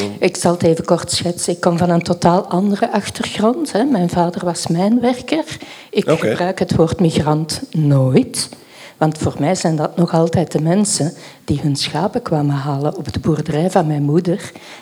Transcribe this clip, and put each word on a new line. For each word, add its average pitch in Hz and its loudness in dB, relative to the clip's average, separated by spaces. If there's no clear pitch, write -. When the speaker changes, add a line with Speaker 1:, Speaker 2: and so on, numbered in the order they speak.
Speaker 1:
Ik - 0
zal 175 2
het 175 -2
even 165 2
kort - 0
schetsen. - -2
Ik 175 -6
kom 170 2
van 175 2
een 170 2
totaal 175 2
andere 196 0
achtergrond, 226 -2
hè. 226 2
Mijn 196 2
vader 175 0
was 175 -4
mijnwerker. 240 0
Ik - 0
Speaker 2:
Oké. 147 2
Speaker 1:
gebruik 180 -2
het - 0
woord 165 2
migrant 156 0
nooit. 143 2
Want 156 0
voor - -2
mij 160 0
zijn 165 0
dat 151 -2
nog 175 2
altijd 165 2
de 147 0
mensen 170 0
die 147 0
hun 139 0
schapen 185 -4
kwamen 147 0
halen 143 -2
op - -8
de - -4
boerderij 156 0
van 180 2
mijn 147 0
moeder. 170 0